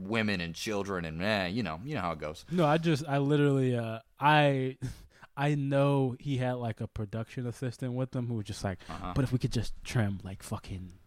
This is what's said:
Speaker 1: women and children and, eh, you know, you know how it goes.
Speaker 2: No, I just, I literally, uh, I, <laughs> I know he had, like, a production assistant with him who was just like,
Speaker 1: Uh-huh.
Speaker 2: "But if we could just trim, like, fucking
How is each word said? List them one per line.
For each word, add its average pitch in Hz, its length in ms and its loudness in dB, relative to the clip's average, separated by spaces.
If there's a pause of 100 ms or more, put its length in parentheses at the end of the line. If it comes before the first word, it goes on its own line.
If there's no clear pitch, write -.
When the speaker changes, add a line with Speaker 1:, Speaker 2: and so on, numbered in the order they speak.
Speaker 1:
women 104 400 0
and 85 160 -4
children 98 480 -2
and, 80 180 -6
eh, 101 240 2
you 104 160 -2
know, 80 220 -4
you 151 100 -6
know 117 60 -4
how 87 100 -2
it 80 80 -4
goes. 76 320 -8
Speaker 2:
No, 170 160 4
I 151 120 6
just, 160 300 2
I 139 100 2
literally, 139 580 4
uh, 113 240 -4 (180)
I, 139 640 6
<laughs> 127 60 -4 (480)
I 147 180 2
know 139 640 4
he 139 180 -2
had, 127 180 0
like, 120 280 -4
a 110 60 -6
production 113 580 -6
assistant 123 480 -4
with 127 200 -2
him 123 120 -2
who 120 80 -2
was 107 100 -2
just - 180 -8
like, 95 160 -2 (120)
Speaker 1:
Uh-huh. 90 240 -8
Speaker 2:
"But 135 100 2
if 123 80 -2
we 127 60 2
could 123 140 -2
just 113 200 -2 (120)
trim, 98 380 0
like, 98 200 -10
fucking 92 480 -8 (160)